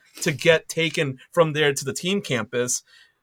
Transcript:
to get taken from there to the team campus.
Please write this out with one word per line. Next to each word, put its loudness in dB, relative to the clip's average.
to 0
get 2
taken -2
from 2
there 2
to -6
the -6
team -2
campus. -4